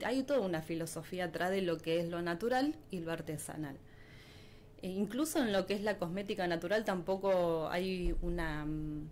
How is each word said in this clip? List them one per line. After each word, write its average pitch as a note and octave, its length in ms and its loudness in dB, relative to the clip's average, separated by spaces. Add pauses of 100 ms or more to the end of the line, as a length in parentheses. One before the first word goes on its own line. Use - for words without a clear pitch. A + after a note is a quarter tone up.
hay C4 180 2
toda C4+ 180 4
una E3+ 200 0
filosofía E3 640 -4
atrás E3+ 260 0
de G3 100 2
lo E3+ 160 2
que E3 220 2
es E3+ 100 0
lo E3+ 120 -2
natural A#3+ 540 2 (160)
y F#3 100 -4
lo E3 100 -4
artesanal. D#3 680 -6 (1040)
E F#3 80 -6
incluso A3+ 500 0
en A3 140 4
lo F#3 140 4
que G3 60 0
es G3+ 100 -2
la G#3 140 0
cosmética F#3+ 500 -2
natural F3 380 2
tampoco F#3 840 2
hay F3+ 520 0
una, D#3+ 440 0
mm, D3+ 460 -4